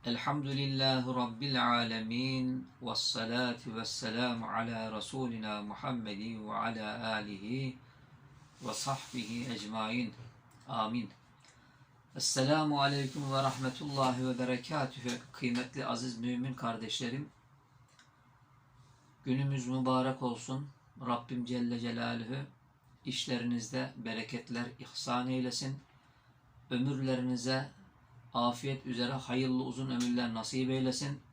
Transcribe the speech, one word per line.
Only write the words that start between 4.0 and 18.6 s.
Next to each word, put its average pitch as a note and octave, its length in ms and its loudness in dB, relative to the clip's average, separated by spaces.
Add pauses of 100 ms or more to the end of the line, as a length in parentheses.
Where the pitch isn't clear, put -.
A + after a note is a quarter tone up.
على A2+ 540 -2
رسولنا A2 640 -2
محمد G#2+ 600 -4 (260)
وعلى A2 400 -2 (320)
آله G#2 260 -6 (1160)
وصحبه A#2+ 920 -4
أجمعين. A2 560 -2 (560)
آمين. A2+ 400 0 (1080)
Esselamu D3 680 4
Aleyküm C#3 500 2
ve C3+ 120 2
Rahmetullahi C3 840 2
ve B2 120 0
Berekatühü. B2+ 800 -2 (120)
Kıymetli B2+ 540 -2
aziz A#2+ 320 -4
mümin B2 360 -2
kardeşlerim, A#2+ 760 -4 (2000)